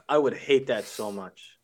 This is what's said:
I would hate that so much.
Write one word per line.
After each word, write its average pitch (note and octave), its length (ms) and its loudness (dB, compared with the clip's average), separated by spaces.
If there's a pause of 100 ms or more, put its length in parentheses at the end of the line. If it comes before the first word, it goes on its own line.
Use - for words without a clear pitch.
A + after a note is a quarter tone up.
I D3 100 4
would C3+ 160 2
hate C3+ 340 2
that A2 160 -2
so G#2+ 280 -8
much. - 520 -14